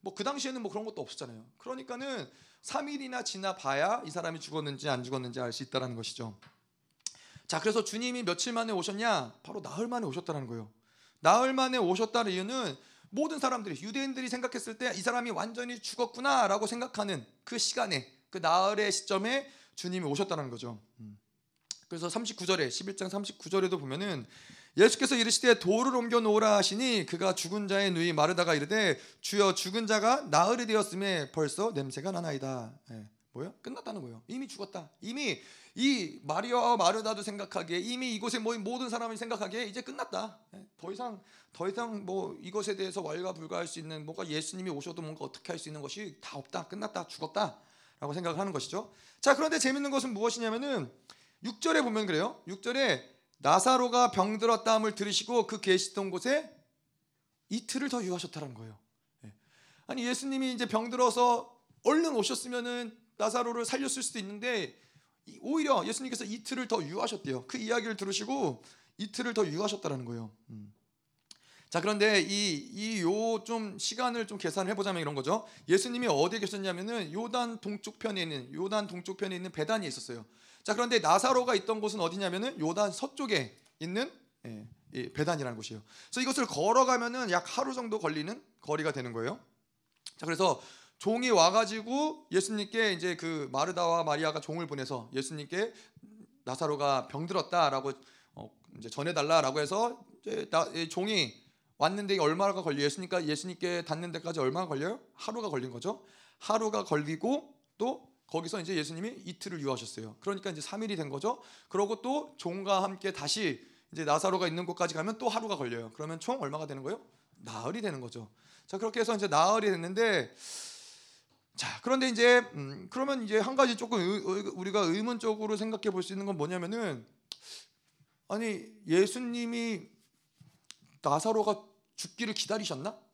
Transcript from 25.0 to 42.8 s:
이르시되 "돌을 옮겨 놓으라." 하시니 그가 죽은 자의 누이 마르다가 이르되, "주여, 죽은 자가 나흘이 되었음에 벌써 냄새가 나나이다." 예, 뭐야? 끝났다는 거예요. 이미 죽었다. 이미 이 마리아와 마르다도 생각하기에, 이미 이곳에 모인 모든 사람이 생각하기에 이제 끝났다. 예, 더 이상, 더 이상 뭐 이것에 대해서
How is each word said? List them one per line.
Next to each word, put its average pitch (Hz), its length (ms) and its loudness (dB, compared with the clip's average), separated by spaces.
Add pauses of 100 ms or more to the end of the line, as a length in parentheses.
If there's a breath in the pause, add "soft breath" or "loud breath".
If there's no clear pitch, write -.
이르시되 233 440 6
"돌을 233 360 4
옮겨 233 260 4
놓으라." 214 360 6
하시니 202 480 2
그가 185 300 0
죽은 196 340 -4
자의 196 220 4
누이 170 240 2
마르다가 165 400 4
이르되, 165 440 2 (220 loud breath)
"주여, 196 340 4
죽은 208 320 -2
자가 220 440 4
나흘이 214 360 6
되었음에 196 680 0
벌써 170 400 0
냄새가 139 400 -4
나나이다." 135 600 -4 (200)
예, 110 140 -14 (260)
뭐야? 151 280 -8
끝났다는 233 400 -10
거예요. 117 260 -12
이미 254 220 -8
죽었다. 190 400 -12 (140)
이미 240 360 -2 (360 loud breath)
이 240 500 2
마리아와 233 540 2
마르다도 208 440 4
생각하기에, 190 580 -4
이미 247 340 -4
이곳에 220 240 -2
모인 226 240 -2
모든 247 260 -4
사람이 226 300 -4
생각하기에 220 460 -4
이제 208 180 -8
끝났다. 220 560 -6 (160)
예, 196 120 -18 (120)
더 180 120 -10
이상, 220 320 -8 (300 soft breath)
더 180 160 -4
이상 208 380 -4
뭐 185 360 -4
이것에 196 340 -2
대해서 190 260 -4